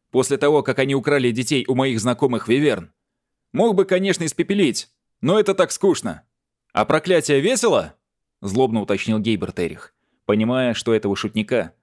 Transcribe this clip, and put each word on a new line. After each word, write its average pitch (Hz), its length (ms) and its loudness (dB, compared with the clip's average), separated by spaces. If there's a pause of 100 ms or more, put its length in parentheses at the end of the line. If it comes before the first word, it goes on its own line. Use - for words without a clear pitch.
(100)
после 131 280 0
того, 147 240 2
как 127 160 -2
они 135 160 0
украли 135 360 2
детей 123 380 -2
у 131 60 0
моих 127 260 0
знакомых 123 480 -2
виверн. 120 440 2 (600)
Мог 214 220 2
бы, 190 100 4
конечно, 185 400 0
испепелить, 165 640 -2 (320)
но 170 180 2
это 202 160 2
так 185 160 0
скучно». - 520 -2 (500)
«А 107 120 2
проклятие 156 560 2
весело?» 170 540 0 (460)
злобно 113 400 0
уточнил 107 380 -2
Гейберт 98 420 -4
Эрих, - 340 -8 (300)
понимая, 117 500 0
что 113 200 -2
этого 104 200 0
шутника 107 680 -4